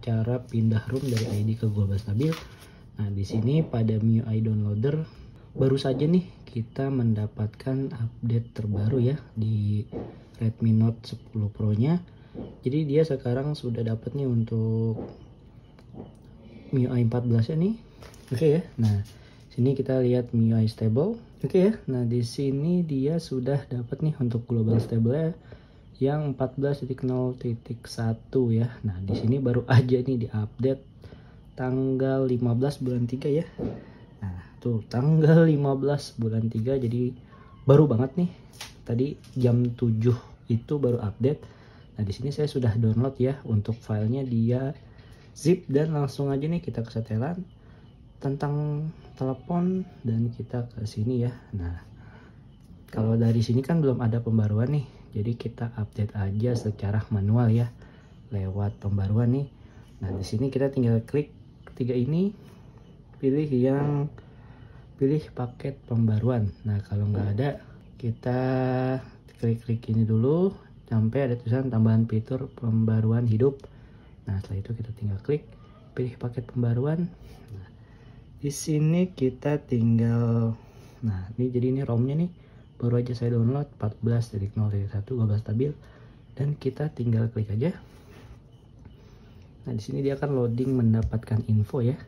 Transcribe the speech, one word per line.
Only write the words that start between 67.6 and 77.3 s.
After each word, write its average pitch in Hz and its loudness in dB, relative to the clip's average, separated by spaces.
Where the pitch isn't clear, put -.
kita 123 -2
klik-klik 117 -2
ini 113 4
dulu 131 2
sampai 113 2
ada 120 0
tulisan 127 -2
tambahan 113 6
fitur 127 -2
pembaruan 113 2
hidup. 131 2
Nah, 98 -2
setelah 98 -8
itu 98 -10
kita 117 -8
tinggal 104 -6
klik, 151 -2
pilih 123 -4
paket 120 -8
pembaruan. 127 0